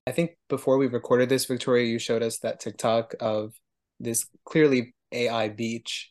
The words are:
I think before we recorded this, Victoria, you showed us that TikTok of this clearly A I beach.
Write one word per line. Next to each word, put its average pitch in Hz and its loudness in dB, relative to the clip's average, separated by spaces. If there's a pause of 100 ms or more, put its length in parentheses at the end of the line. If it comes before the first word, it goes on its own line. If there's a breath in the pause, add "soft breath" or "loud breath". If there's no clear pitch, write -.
I 131 -4
think 170 -2 (160)
before 135 2
we 135 2
recorded 123 2
this, 131 2
Victoria, 120 0
you 117 -2
showed 113 -2
us 117 -4
that 110 -6
TikTok 117 -2
of 110 -2 (460)
this 117 -4 (180)
clearly 135 4 (180)
A 120 0
I 113 0
beach. 113 -8